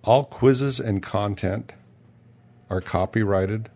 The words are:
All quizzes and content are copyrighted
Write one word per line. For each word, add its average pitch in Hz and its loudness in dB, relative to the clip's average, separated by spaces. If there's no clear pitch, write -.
All 131 4
quizzes 131 2
and 101 -2
content 101 -4
are 92 -2
copyrighted 98 0